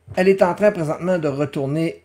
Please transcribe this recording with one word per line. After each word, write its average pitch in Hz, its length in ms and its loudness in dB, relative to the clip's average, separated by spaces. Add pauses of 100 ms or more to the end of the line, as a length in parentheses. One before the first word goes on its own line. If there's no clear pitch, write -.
(180)
elle 185 100 4
est 196 140 4
en 180 120 4
train 208 180 2
présentement 175 460 -2
de 151 120 -2
retourner 143 760 -4